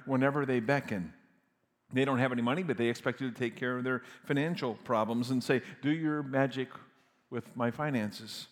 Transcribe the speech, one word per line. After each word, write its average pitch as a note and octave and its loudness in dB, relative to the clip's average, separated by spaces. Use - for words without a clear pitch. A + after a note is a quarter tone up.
whenever C3+ 2
they B2+ 2
beckon. A2+ 0
They C3 2
don't C3+ 2
have B2+ 4
any A#2+ 0
money, C#3 2
but C#3 -2
they A#2 2
expect A#2+ -2
you C3 -2
to A2 -10
take A#2 -2
care B2+ -2
of B2 -4
their B2+ -2
financial C#3+ -2
problems A#2 2
and B2+ 2
say, C3 4
"Do C#3 0
your D3+ 0
magic C3+ 0
with A#2+ -8
my A#2+ 2
finances." A2+ -4